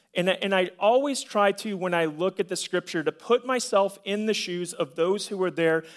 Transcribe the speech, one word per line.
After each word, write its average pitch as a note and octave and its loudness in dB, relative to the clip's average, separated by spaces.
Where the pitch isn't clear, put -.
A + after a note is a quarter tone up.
And, F3+ 2
and G3 0
I F#3 2
always B3+ 2
try G3+ 2
to, G3+ -6
when F3+ -4
I E3+ 2
look E3 -2
at E3+ -4
the F3+ -6
scripture, F3 -4
to D3+ 0
put B3 0
myself A3 0
in G#3 -2
the A3 2
shoes F3 -6
of D3+ -6
those F#3 0
who G#3 -8
were F#3 0
there D#3+ 2